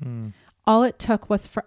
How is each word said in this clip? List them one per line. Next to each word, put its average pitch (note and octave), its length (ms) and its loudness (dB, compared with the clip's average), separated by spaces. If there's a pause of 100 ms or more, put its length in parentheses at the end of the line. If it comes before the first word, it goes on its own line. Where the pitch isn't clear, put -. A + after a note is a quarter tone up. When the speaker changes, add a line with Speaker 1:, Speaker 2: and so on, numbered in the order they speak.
Speaker 1:
Hmm. A#2 260 -8 (400)
Speaker 2:
All A3 160 6
it B3+ 160 -2
took - 280 -2
was G#3 200 -2
for - 180 -8